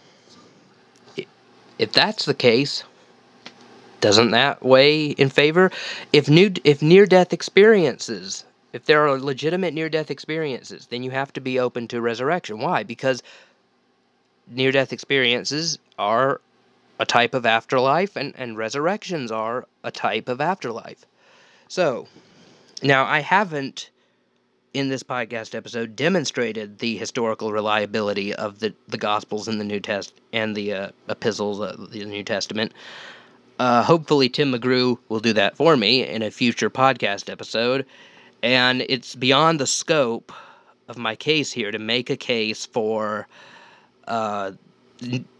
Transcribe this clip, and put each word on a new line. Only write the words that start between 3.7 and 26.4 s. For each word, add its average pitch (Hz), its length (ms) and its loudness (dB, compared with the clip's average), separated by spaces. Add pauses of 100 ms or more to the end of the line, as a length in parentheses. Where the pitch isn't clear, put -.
doesn't 107 300 4
that 131 300 2
weigh 147 440 6
in 139 240 2
favor? 160 420 4 (400)
If 143 160 6
new, 180 240 8 (100)
if 147 200 4
near-death 180 500 8
experiences, 151 1120 2 (300)
if 123 100 -12
there 151 240 6
are 135 100 2
legitimate 143 540 -4
near-death 156 380 -4
experiences, 143 800 -8
then 123 120 -8
you 127 80 -8
have 135 220 -6
to 139 80 -10
be 127 180 -4
open 123 300 -2
to 120 140 -6
resurrection. 117 560 -4
Why? 139 240 -2
Because 117 400 -4 (1300)
near-death 131 440 0
experiences 135 840 -2 (200)
are 117 440 0 (580)
a 110 60 -4
type 120 260 2
of 120 140 -2
afterlife, 135 720 0
and, 135 200 -8
and 117 220 -12
resurrections 143 720 -4
are 113 360 -6 (180)
a 120 60 -10
type 107 380 -4
of 127 120 -4
afterlife. 131 680 -6 (600)
So, 147 400 -2 (760)
now 135 220 4
I 147 160 0
haven't, 156 680 -2 (840)
in 139 140 -2
this 131 160 -4
podcast 117 500 -8
episode, 113 400 -8
demonstrated 117 880 -2